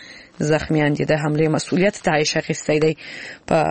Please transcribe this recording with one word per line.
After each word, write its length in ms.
زخمیان 540
دي. 120
د 60
حملې 360
مسؤلیت 580
داعش 320
اخیستی 420
دی. 160
په 80